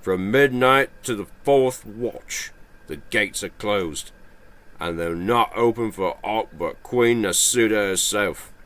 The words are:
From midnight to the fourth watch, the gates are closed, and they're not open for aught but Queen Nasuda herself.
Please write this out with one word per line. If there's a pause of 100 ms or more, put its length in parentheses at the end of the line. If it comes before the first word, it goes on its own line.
From
midnight (140)
to
the (160)
fourth
watch, (340)
the
gates
are
closed, (680)
and
they're
not
open
for
aught
but
Queen
Nasuda
herself. (140)